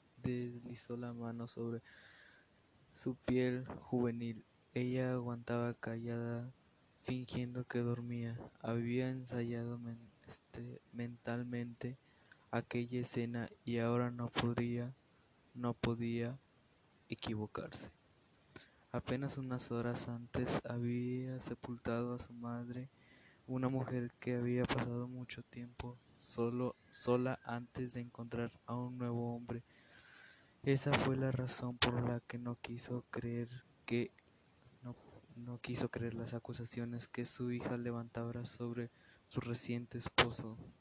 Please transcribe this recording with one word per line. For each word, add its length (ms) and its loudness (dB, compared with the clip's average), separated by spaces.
deslizó 800 -4
la 160 -4
mano 340 -4
sobre 340 -2
su 220 -4
piel 520 4
juvenil. 760 0
Ella 400 2
aguantaba 600 0
callada, 800 -2
fingiendo 600 -2
que 140 0
dormía. 600 0
Había 480 4
ensayado 680 0
men-, 340 -8
este, 540 -10
mentalmente 1040 -2
aquella 500 2
escena 480 0
y 140 2
ahora 340 4
no 180 -2
podría, 680 2
no 200 2
podía 640 0
equivocarse. 840 -4
Apenas 460 0
unas 340 -2
horas 360 0
antes 560 0
había 800 0
sepultado 720 -2
a 40 -4
su 140 -10
madre, 560 -6
una 220 4
mujer 520 2
que 180 2
había 260 4
pasado 440 2
mucho 360 -8
tiempo 540 -10
solo, 600 0
sola 540 4
antes 500 -4
de 80 -4
encontrar 500 -4
a 100 -4
un 220 -2
nuevo 380 0
hombre. 280 -6
Esa 300 4
fue 240 6
la 140 2
razón 460 0
por 320 6
la 120 2
que 180 -8
no 160 -2
quiso 560 -4
creer 380 -2
que, 260 2
no, 140 -8
no 240 -8
quiso 300 0
creer 260 -2
las 180 -4
acusaciones 720 -4
que 180 -4
su 260 0
hija 260 0
levantaba 680 -2
sobre 440 -4
su 140 -2
reciente 560 0
esposo. 600 2